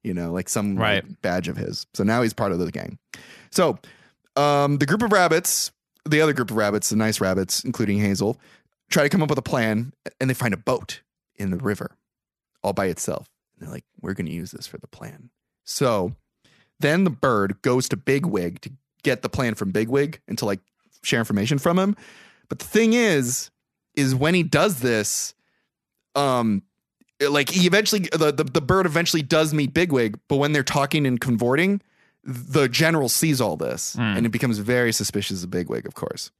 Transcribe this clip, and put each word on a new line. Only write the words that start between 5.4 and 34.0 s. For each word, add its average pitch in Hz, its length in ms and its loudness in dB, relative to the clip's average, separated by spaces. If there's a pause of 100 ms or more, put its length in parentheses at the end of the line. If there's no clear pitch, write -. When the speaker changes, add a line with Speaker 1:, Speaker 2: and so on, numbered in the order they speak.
Speaker 1:
the 151 160 2
other 151 120 4
group 123 180 -2
of 107 60 -2
rabbits, 104 320 0
the 110 80 -2
nice 110 240 0
rabbits, 95 420 0
including 104 360 -2
Hazel, 101 380 0 (520)
try 156 140 2
to 147 60 2
come 165 140 2
up 151 60 0
with 147 100 0
a 123 40 -6
plan, 117 500 -2 (260)
and 131 100 0
they 131 40 0
find 120 200 -2
a 92 40 -4
boat - 440 -6 (360)
in 98 140 -4
the 87 60 -2
river 104 340 -6 (720)
all 98 100 -2
by 95 140 0
itself. - 420 -6 (280)
And - 80 -18
they're 78 80 -12
like, - 120 -12 (160)
"We're 92 120 -6
gonna 90 180 -6
use 87 200 -10
this - 160 -16
for - 100 -18
the - 100 -20
plan." - 420 -20 (340)
So 107 520 -2 (680)
then 160 240 4
the 180 40 2
bird 107 520 0
goes 127 280 2
to - 80 2
Bigwig 98 640 -2
to - 100 -18 (320)
get 131 180 0
the 110 80 -6
plan 117 260 -2
from 95 160 -4
Bigwig 127 560 0
and 113 120 -6
to, - 60 -4
like, 101 140 -2 (440)
share 123 160 0
information 113 400 0
from 170 200 2
him. 196 160 2 (540)
But - 100 -8
the - 60 -14
thing 220 280 2
is, 151 560 2 (460)
is 139 200 2
when 147 180 2
he 180 100 4
does 151 380 2
this, 113 520 0 (840)
um, 120 480 0 (580)
like, 143 280 2
he 180 180 4
eventually, 202 460 2
the, 156 180 4
the, 143 140 -2
the 147 160 0
bird 185 240 2
eventually 165 360 0
does 156 320 2
meet 143 200 0
Bigwig, 135 440 2 (120)
but 143 80 2
when 147 160 2
they're 143 100 2
talking 143 420 0
and 127 140 0
convorting, 139 600 0 (420)
the 135 460 0
general 151 400 2
sees 147 320 2
all 98 160 0
this - 360 -6
Speaker 2:
Hmm. - 80 -6